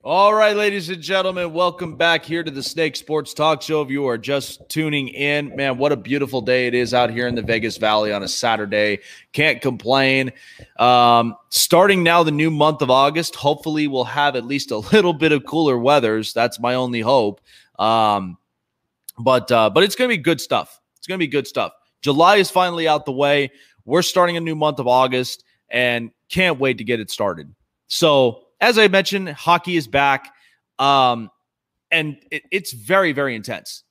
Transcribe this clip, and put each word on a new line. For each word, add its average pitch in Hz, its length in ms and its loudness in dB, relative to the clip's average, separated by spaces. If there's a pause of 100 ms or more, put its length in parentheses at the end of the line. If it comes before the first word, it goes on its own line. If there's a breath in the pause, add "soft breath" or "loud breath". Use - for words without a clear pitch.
All 196 280 4
right, 214 200 2
ladies 202 360 -4
and 175 100 -10
gentlemen, 180 540 -4
welcome 175 420 -2
back 165 300 0
here 165 160 -6
to 156 80 -8
the 135 120 -10
Snake 156 320 -4
Sports 151 380 -6
Talk 156 300 -2
Show. 156 180 -2
If 139 80 -6
you 139 160 -4
are 120 140 -2
just 135 500 -8
tuning 147 400 -4
in, 147 480 -4
man, 131 220 -4
what 143 140 0
a 123 40 0
beautiful 131 460 -4
day 127 240 0
it 120 80 -2
is 120 180 0
out 123 160 2
here 120 180 -4
in 120 80 -4
the 117 60 -4
Vegas 113 380 -4
Valley 107 340 2
on 101 100 -4
a 92 60 -8
Saturday. 104 720 -2 (340 loud breath)
Can't 147 300 0
complain. 135 680 0 (480 loud breath)
Um, 120 600 4 (100)
starting - 540 4
now 170 200 4
the 156 100 2
new 151 180 0
month 151 320 2
of 127 80 -2
August, 147 440 2
hopefully 151 540 -2
we'll 131 160 -2
have 139 320 -2
at 117 80 -6
least 135 280 -6
a 110 40 -4
little 175 380 2
bit 156 180 2
of 143 140 0
cooler 151 320 0
weathers. 117 560 2
That's 117 260 -2
my 120 140 -2
only 123 260 -4
hope. 110 400 0 (380 soft breath)
Um, 104 580 0 (840)
but, 123 320 0
uh, 110 200 4
but 156 140 4
it's 190 100 -2
gonna 254 140 -2
be 220 100 -2
good 151 240 -2
stuff. - 400 -6 (160)
It's - 80 -20
gonna 185 100 -8
be 165 120 -4
good 139 180 -4
stuff. 98 260 -6 (300)
July 165 340 4
is 190 140 2
finally 175 360 -2
out 151 200 0
the 143 60 -6
way. 143 400 0 (340 soft breath)
We're 160 160 2
starting 175 340 0
a 165 40 -4
new 160 140 -6
month 151 260 -2
of 120 60 -4
August 127 580 0 (260)
and 120 400 -2 (180)
can't 175 320 0
wait 131 160 0
to 113 80 -12
get 117 160 -2
it 101 100 -12
started. 82 440 -6 (320)
So, 139 560 2 (180)
as 220 180 4
I 214 100 6
mentioned, 190 400 0
hockey 170 480 -2
is 147 100 0
back, 139 460 0 (460 soft breath)
um, 127 500 2 (600)
and 151 260 -2 (140)
it, 151 200 -10
it's 190 220 -6
very, 156 400 0
very 135 220 -4
intense. - 560 -12